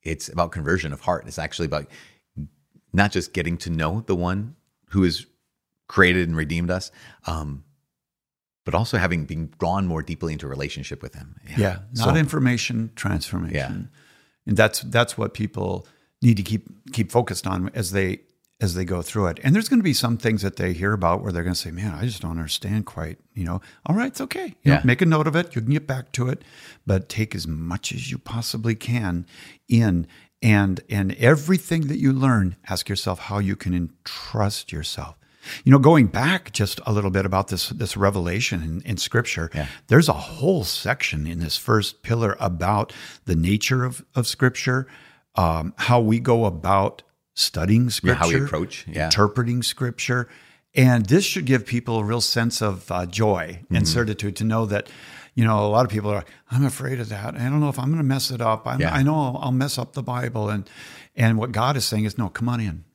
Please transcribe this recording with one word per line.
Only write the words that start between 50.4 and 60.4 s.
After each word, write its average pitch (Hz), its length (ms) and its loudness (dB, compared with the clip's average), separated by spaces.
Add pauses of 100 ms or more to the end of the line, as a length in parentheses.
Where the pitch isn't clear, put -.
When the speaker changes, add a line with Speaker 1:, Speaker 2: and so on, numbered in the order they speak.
Speaker 2:
And 123 320 6
this 165 180 4
should - 220 -2
give 127 200 2
people 120 320 -2
a 104 60 0
real 113 180 0
sense 117 400 0
of, 95 280 -2
uh, 90 140 -2
joy 90 640 0
and 85 100 2
Speaker 1:
Mm-hmm. 80 60 4
Speaker 2:
certitude 104 520 -2
to 110 80 -4
know 110 220 2
that, 101 220 -2 (460)
you 120 100 4
know, 107 200 4
a 104 60 2
lot 117 160 4
of 98 40 -4
people 104 200 -2
are, 101 140 -4 (260)
"I'm 127 160 2
afraid 131 340 -4
of 110 80 -6
that. 104 260 -8
I 120 140 -6
don't 147 120 2
know 147 80 2
if 135 100 -4
I'm 131 120 -2
gonna 160 120 0
mess 135 280 0
it 123 100 -6
up. 110 260 0
I'm, 127 140 -2
Speaker 1:
Yeah. 160 120 0
Speaker 2:
I 139 100 2
know 147 120 4
I'll, 135 300 0
I'll 127 80 0
mess 131 260 0
up 120 160 -8
the 135 80 -6
Bible." 117 480 -4